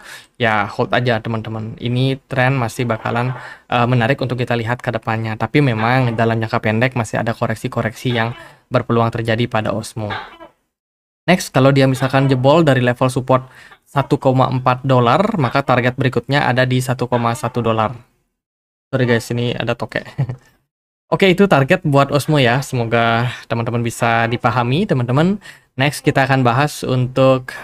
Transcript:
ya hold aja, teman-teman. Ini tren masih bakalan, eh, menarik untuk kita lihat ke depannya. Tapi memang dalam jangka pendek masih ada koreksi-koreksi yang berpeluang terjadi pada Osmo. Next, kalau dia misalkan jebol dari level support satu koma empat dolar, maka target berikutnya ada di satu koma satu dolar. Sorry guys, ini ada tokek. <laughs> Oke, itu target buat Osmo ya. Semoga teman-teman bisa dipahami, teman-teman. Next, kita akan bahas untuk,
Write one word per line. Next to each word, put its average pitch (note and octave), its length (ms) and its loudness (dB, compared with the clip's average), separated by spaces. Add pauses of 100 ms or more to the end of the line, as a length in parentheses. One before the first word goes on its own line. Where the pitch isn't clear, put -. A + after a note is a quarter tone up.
(380)
ya G#2+ 320 2
hold A2+ 240 -2
aja, B2 240 0
teman-teman. A2 580 -6
Ini B2+ 540 -2
tren C3 240 2
masih A#2+ 320 -2
bakalan, A#2 480 -2 (320)
eh, A#2+ 240 0
menarik B2+ 320 2
untuk B2+ 160 -4
kita B2+ 160 -2
lihat A#2+ 240 -4
ke A#2+ 160 -6
depannya. A2+ 400 -4
Tapi A2+ 240 -2
memang A#2+ 560 2
dalam A2+ 240 2
jangka A2+ 240 -2
pendek A2+ 320 0
masih A#2+ 240 -2
ada A#2 160 -2
koreksi-koreksi A#2+ 800 -4
yang A#2 180 -2 (380)
berpeluang A#2 400 0
terjadi A#2 400 -2
pada G#2+ 240 -2
Osmo. A2 340 -8 (1160)
Next, F3+ 240 2
kalau C3 240 4
dia C3+ 160 4
misalkan C3+ 400 0
jebol C#3 320 4
dari C3+ 180 4
level B2 300 2
support B2+ 400 0 (340)
satu - 380 -2
koma C3 260 2
empat B2+ 380 0
dolar, C3+ 500 2
maka C#3 300 0
target B2+ 320 0
berikutnya C3 480 0
ada B2 160 2
di B2+ 160 0
satu B2 320 -4
koma A#2 240 0
satu A#2 240 -4
dolar. A2 320 0 (1000)
Sorry B2 160 0
guys, A#2 300 2
ini A#2+ 160 -2
ada A#2 240 -4
tokek. - 340 -6
<laughs> - 60 -20 (960)
Oke, D#3+ 160 2
itu F#3 240 4
target C#3+ 320 2
buat C#3 320 2
Osmo D3 240 2
ya. B2+ 240 2
Semoga A#2 720 0 (160)
teman-teman A#2 320 -2
bisa A#2 480 0
dipahami, B2 560 0
teman-teman. C#3+ 560 0 (320)
Next, C#3 320 -2
kita C#3 160 2
akan C3 240 2
bahas C3 400 0
untuk, B2+ 640 2 (140)